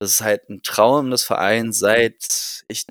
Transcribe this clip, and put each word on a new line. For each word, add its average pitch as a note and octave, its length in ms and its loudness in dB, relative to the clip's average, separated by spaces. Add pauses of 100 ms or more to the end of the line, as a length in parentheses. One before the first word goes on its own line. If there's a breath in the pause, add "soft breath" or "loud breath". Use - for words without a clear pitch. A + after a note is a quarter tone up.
Das G2 100 -4
ist - 100 0
halt G#2+ 280 -2
ein G2+ 140 -14
Traum B2+ 480 2
des B2 120 -2
Vereins A2 560 0
seit - 880 0
ich - 220 -8